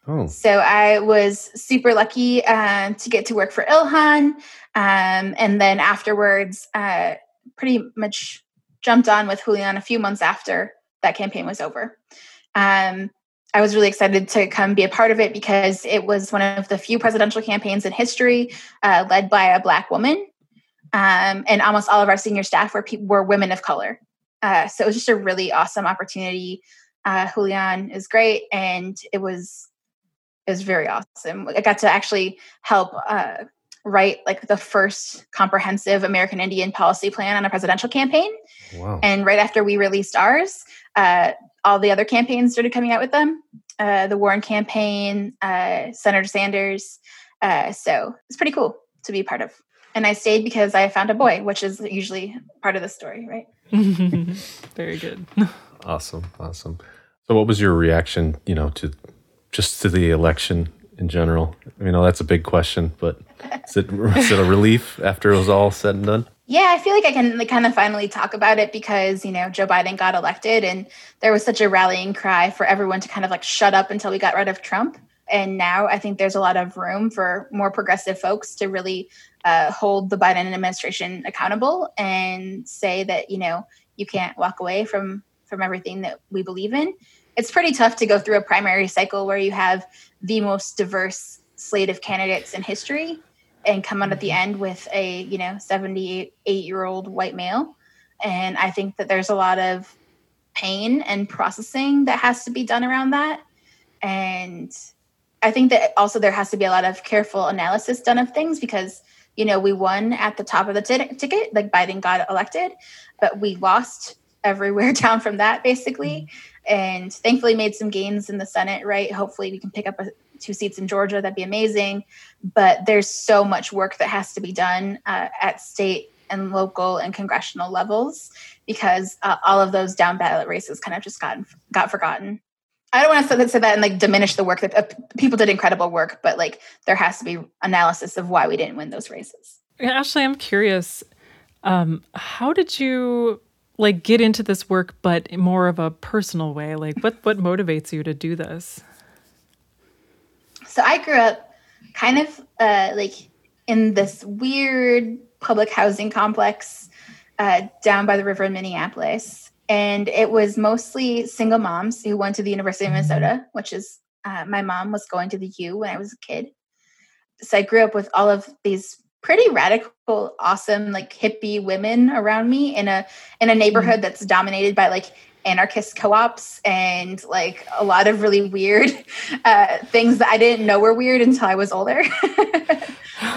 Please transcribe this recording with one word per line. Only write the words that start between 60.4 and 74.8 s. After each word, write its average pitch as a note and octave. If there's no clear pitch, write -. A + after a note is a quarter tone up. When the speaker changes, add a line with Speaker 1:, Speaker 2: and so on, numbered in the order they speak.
Speaker 1:
in F2
general? E2
I G2+
mean, F#2
I -
know F2
that's F2+
a -
big E2
question, E2
but -
is -
it, -
<laughs> G2+
is A#3
it G2
a F#2+
relief G#2
after G2
it G2
was F#2+
all G2+
said G2+
and G2+
done? A2
Speaker 2:
Yeah, F4
I -
feel G4
like G#4
I C4+
can, A#3+
like, A#3
kind A#3+
of A#3
finally G#3
talk -
about G#3+
it G#3
because, G3
you G3
know, F#3
Joe G3
Biden F#3
got F#3
elected G#3+
and F#3
there A3
was G#3+
such A3
a G3+
rallying F#3
cry F#3
for -
everyone F#3+
to -
kind G3
of, F#3
like, F3
shut G3+
up F#3+
until G#3
we F#3+
got F#3+
rid F#3+
of F#3+
Trump. A3